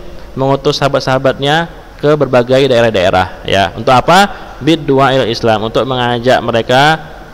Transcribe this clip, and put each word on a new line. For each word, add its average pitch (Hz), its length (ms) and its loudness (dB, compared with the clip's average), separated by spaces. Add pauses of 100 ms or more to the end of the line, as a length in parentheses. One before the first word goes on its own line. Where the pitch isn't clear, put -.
(400)
mengutus 139 400 0
sahabat-sahabatnya 139 880 0 (320)
ke 147 160 2
berbagai 131 560 2
daerah-daerah, 98 720 0
ya. 95 320 0
Untuk 117 160 -2
apa? 165 560 2 (100)
Bid 147 320 0
du'ail 135 400 2
Islam, 113 400 0
untuk 123 160 0
mengajak 123 560 0
mereka 123 560 2 (360)